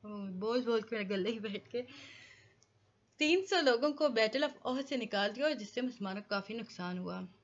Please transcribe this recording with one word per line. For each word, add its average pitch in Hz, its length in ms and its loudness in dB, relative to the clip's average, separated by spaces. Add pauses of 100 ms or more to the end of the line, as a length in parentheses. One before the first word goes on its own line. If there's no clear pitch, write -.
बोल 208 580 -2
बोल 226 160 4
के 220 160 -4
मेरे 208 80 -2
गले 190 260 0
ही 226 100 -2
बैठ 208 280 -6
के, 240 140 -4 (1400)
तीन 339 260 4
सौ 381 160 2
लोगों 269 320 4
को 294 160 2
battle 226 340 4
of 285 80 0 (160)
Uhud 262 180 0
से 277 120 -4
निकाल 214 340 0
दिया 247 160 -2
और 302 80 2
जिससे 214 260 -6
मुसलमानों 208 420 -4
को - 80 -18
काफ़ी 202 240 -4
नुकसान 180 440 -6
हुआ 180 300 -6 (160)